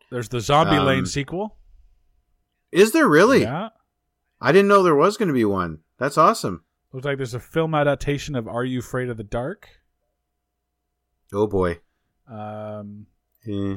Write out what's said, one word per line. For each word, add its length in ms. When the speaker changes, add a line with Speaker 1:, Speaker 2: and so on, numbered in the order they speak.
Speaker 1:
There's 200
the 120
Zombie 360
Speaker 2:
Um, 100
Speaker 1:
Lane 200
sequel. 500
Speaker 2:
Is 220
there 160
really? 320
Speaker 1:
Yeah. 300
Speaker 2:
I 120
didn't 160
know 160
there 100
was 220
gonna 160
be 120
one. 360
That's 180
awesome. 460
Speaker 1:
Looks 140
like 100
there's 180
a 60
film 340
adaptation 640
of 100
Are 180
You 140
Afraid 320
of 60
the 80
Dark? 420
Speaker 2:
Oh, 160
boy. 320
Speaker 1:
Um, 760
Speaker 2:
Hmm. 320